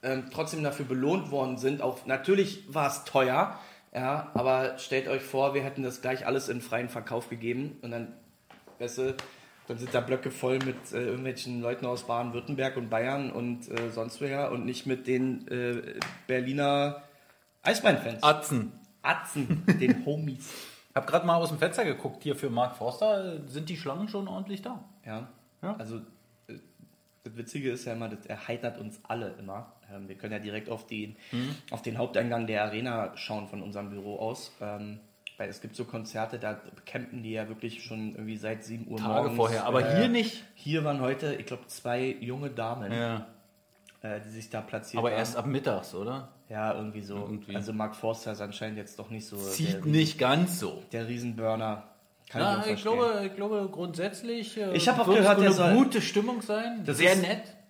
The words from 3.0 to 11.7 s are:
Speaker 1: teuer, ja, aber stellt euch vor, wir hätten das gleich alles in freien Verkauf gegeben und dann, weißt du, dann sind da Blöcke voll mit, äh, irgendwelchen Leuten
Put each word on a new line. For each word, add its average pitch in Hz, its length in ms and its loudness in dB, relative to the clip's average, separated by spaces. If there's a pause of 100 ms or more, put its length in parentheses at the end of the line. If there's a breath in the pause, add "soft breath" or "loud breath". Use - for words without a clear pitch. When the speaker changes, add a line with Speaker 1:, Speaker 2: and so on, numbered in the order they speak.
Speaker 1:
teuer, 135 540 4 (360 loud breath)
ja, 139 400 -2
aber 131 440 4
stellt 131 300 0
euch 135 140 0
vor, 139 320 2
wir 139 80 2
hätten 135 200 -4
das 127 200 -4
gleich 127 240 -2
alles 131 240 0
in 123 100 -2
freien 120 300 -2
Verkauf 117 400 -4
gegeben 120 500 -4
und 117 120 -8
dann, 117 200 -6 (680)
weißt 120 180 -6
du, 131 180 0 (500 loud breath)
dann 117 120 -6
sind 123 160 -8
da 120 80 6
Blöcke 127 280 0
voll 127 280 0
mit, 131 340 -4
äh, 113 140 -2
irgendwelchen 127 560 -4
Leuten 123 240 -2